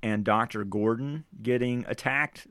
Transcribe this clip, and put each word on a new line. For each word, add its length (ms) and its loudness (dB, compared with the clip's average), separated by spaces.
and 220 0
Doctor 400 2
Gordon 640 0
getting 460 0
attacked 640 -2